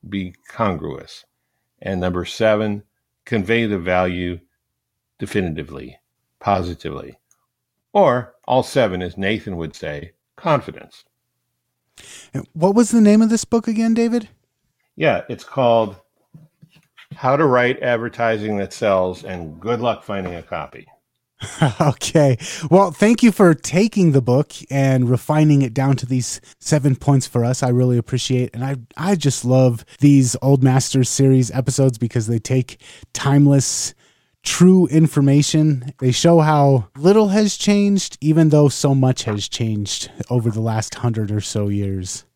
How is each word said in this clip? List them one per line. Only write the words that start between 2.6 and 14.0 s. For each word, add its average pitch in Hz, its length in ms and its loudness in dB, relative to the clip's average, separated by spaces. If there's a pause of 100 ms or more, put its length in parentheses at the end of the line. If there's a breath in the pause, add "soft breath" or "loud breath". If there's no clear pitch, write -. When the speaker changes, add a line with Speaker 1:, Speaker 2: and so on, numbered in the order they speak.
Speaker 1:
convey 113 420 -2
the 104 120 -2
value 90 640 -4 (760)
definitively, 78 800 -8 (420)
positively. 87 760 -6 (760)
Or 131 420 2 (120)
all 123 160 0
seven, 98 400 -2
as 90 160 -10
Nathan 98 380 -4
would 82 200 -10
say, 76 360 -12 (240)
confidence. - 680 -6 (1300 loud breath)
Speaker 2:
And - 200 -12
what 190 220 0
was 233 160 2
the 233 100 4
name 214 220 6
of 226 80 2
this 226 140 -2
book 233 240 -2
again, 226 260 -2
David? 233 340 -2 (680)